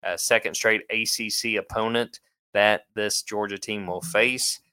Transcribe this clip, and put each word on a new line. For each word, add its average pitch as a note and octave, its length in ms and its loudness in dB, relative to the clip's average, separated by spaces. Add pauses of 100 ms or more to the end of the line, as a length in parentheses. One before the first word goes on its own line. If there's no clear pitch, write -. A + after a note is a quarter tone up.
Uh, F2 140 -2
second A2 380 2
straight A2 340 2
A A2+ 160 -2
C A2 240 -4
C A2 280 -2
opponent A2+ 600 -2 (340)
that G#2 320 4 (100)
this G#2 260 -2
Georgia G#2 360 -4
team G#2 300 -6
will F2+ 140 -4
face. A2+ 580 0 (140)